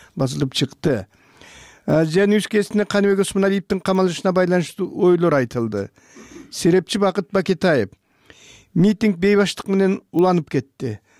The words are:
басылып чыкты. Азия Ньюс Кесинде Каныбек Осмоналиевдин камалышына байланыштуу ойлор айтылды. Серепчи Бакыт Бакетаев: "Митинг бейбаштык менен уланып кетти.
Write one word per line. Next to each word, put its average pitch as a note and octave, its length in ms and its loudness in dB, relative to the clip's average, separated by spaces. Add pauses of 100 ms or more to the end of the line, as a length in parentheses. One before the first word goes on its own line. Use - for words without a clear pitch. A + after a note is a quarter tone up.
(140)
басылып C3+ 400 -4
чыкты. C3+ 520 -4 (800)
Азия D#3+ 420 2
Ньюс G#3 200 2
Кесинде G#3 380 0
Каныбек G3+ 360 0
Осмоналиевдин G3 600 -2
камалышына F#3 520 0
байланыштуу F3+ 560 0 (140)
ойлор E3+ 320 4
айтылды. A#2 560 -2 (600)
Серепчи F#3 480 0
Бакыт G3 340 -2
Бакетаев: E3+ 580 0 (840)
"Митинг G3+ 440 2
бейбаштык G3+ 500 0
менен G3 320 0 (120)
уланып F3+ 380 0
кетти. B2 500 -6 (200)